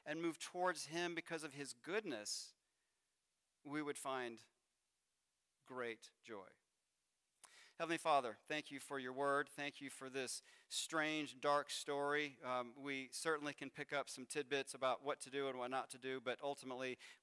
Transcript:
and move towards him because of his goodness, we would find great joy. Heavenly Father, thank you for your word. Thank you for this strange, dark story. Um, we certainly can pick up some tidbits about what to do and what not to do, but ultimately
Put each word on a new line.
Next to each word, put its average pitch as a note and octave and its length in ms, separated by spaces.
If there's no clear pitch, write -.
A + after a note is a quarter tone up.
and D#3+ 160
move E3 160
towards F3+ 480
him E3+ 280
because D#3+ 300
of D3 80
his C3+ 220
goodness, D#3 680
we D3 180
would D3 160
find B2 400
great A#2+ 440
joy. G#2 220
Heavenly E3 200
Father, C3 380
thank D3+ 220
you C#3 80
for C#3 200
your B2+ 140
word. C#3 440
Thank C#3+ 240
you C#3 80
for C3 220
this B2+ 320
strange, D3+ 720
dark C#3+ 300
story. C#3+ 760
Um, B2 280
we C3+ 280
certainly D3 440
can C#3 160
pick - 240
up C#3 160
some B2+ 160
tidbits C3+ 480
about C3 300
what C#3 180
to C3 80
do C#3 180
and B2+ 100
what B2 120
not C3 200
to C3 80
do, C3 240
but A#2+ 200
ultimately C3 560